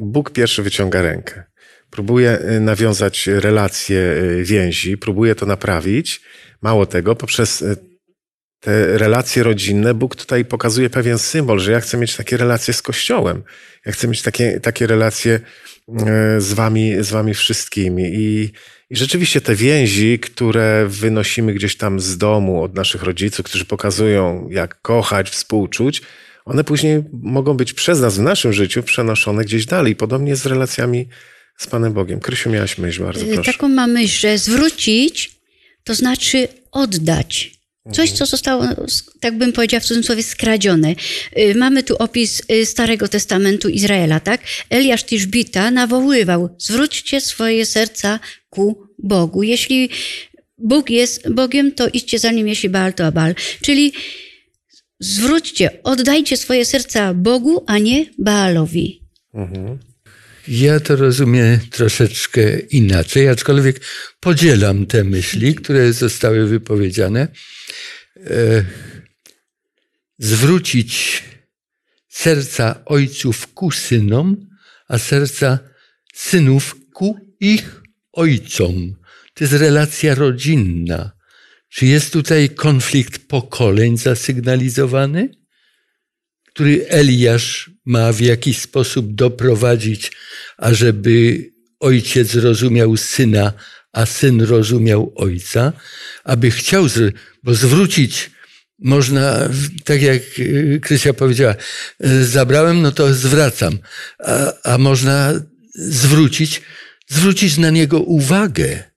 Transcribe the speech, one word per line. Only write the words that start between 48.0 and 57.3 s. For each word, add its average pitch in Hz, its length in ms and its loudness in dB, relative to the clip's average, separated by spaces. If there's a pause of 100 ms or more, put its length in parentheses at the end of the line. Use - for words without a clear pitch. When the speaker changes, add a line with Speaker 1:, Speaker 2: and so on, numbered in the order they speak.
Speaker 2:
ku 202 380 -2 (120)
Bogu. 190 440 0
Jeśli 247 460 0 (680)
Bóg 269 320 0
jest 240 400 0
Bogiem, 262 420 0
to 247 160 -2
idźcie 233 320 -4
za 233 120 0
Nim, 220 160 0
jeśli 208 220 -2
Baal, 190 240 0
to 165 180 -2
Baal”. 160 240 0 (260)
Czyli 285 320 2 (1080)
zwróćcie, 202 840 -2
oddajcie 269 540 0
swoje 247 280 0
serca 220 480 -2
Bogu, 240 540 0